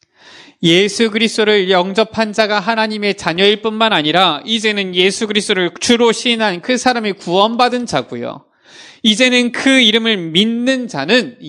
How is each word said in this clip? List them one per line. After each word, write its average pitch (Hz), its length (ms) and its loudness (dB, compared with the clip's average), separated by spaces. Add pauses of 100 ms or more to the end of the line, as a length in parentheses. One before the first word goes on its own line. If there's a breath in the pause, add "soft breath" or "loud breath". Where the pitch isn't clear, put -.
(600 loud breath)
예수 202 480 2
그리스도를 214 640 0
영접한 202 600 0
자가 208 260 0
하나님의 214 560 -2
자녀일 196 480 0
뿐만 220 300 0
아니라 156 520 2
이제는 208 480 -2
예수 190 320 0
그리스도를 202 540 -2
주로 233 320 4
시인한 220 500 -2
그 254 160 -2
사람이 233 360 -2
구원받은 226 760 0
자고요. 120 580 -6 (560 loud breath)
이제는 240 520 2
그 269 260 2
이름을 226 380 2 (140)
믿는 233 580 0
자는 160 600 -2